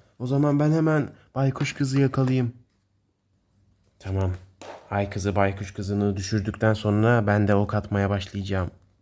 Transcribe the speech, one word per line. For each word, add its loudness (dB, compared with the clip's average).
O -6
zaman 2
ben 2
hemen 2
baykuş 0
kızı 0
yakalayayım. 0
Tamam. -2
Ay -2
kızı -4
baykuş 0
kızını -2
düşürdükten 0
sonra 2
ben 4
de 4
ok 2
atmaya 0
başlayacağım. -4